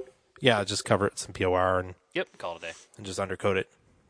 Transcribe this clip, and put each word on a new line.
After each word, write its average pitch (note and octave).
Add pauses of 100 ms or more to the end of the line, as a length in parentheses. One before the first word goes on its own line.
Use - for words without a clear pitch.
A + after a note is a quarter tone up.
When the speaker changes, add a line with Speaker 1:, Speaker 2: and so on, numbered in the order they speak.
(400)
Speaker 1:
Yeah, A#2
just G2
cover G2+
it -
some -
P G2
O F#2
R F#2
and F#2 (180)
Speaker 2:
Yep, -
call F2
it E2
a E2+
day. E2 (240)
Speaker 1:
and G#2+
just F#2+
undercoat F#2+
it, F#2 (400)